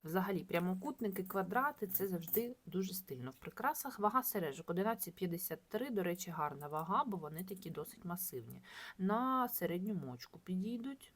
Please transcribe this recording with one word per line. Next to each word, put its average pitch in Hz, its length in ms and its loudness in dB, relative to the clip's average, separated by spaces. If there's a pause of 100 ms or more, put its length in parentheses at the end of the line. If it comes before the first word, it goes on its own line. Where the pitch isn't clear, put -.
Взагалі, 185 400 2
прямокутники, 185 800 0
квадрати — 202 680 2
це 196 140 2
завжди 190 480 0 (100)
дуже 180 280 0
стильно 127 380 -6
в - 40 -18
прикрасах. 254 640 -2
Вага 214 240 6
сережок — 160 460 0
одинадцять 196 460 2
п'ятдесят 170 540 -2
три. 247 200 0
До 202 140 2
речі, 175 280 0
гарна 147 360 -2
вага, 160 380 2
бо 202 120 -2
вони 156 260 -4
такі 190 260 -8
досить - 360 -8
масивні. 127 560 -6 (360)
На 247 520 4
середню 180 440 0
мочку 131 460 -6
підійдуть. 233 760 -2